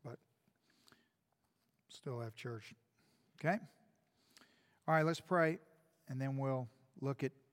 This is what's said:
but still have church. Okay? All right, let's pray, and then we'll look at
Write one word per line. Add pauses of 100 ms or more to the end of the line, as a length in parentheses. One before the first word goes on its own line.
but (1700)
still
have
church. (640)
Okay? (1300)
All
right,
let's
pray, (500)
and
then
we'll (300)
look
at (220)